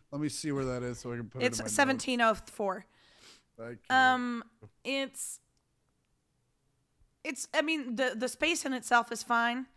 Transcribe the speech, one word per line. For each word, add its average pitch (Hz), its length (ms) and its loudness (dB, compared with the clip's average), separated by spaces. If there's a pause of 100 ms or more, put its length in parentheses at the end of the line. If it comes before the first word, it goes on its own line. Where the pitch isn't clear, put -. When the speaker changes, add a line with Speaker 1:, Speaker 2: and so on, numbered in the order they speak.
(140)
Speaker 1:
let 143 80 -4
me 151 80 0
see 147 240 -4
where 135 100 0
that 127 180 -2
is 123 180 -4
so 123 120 -8
I 120 60 -6
can 117 100 -6
put 127 160 -6
Speaker 2:
it's 247 140 2
Speaker 1:
it - 20 -4
in 240 40 -6
my - 20 -4
notes. 220 100 -4
Speaker 2:
seventeen 262 460 2
oh 226 140 6
four. 202 500 -6 (720)
Speaker 1:
Thank 117 200 -10 (100)
you. 262 80 -2
Speaker 2:
Um, 247 480 4 (400)
it's, - 560 -6 (1800)
it's, - 280 -6
I 311 80 4
mean, 294 360 0
the, 254 180 2
the 240 140 -2
space 320 360 0
in 269 60 -2
itself 240 400 2
is 226 120 -6
fine. 240 420 2 (120)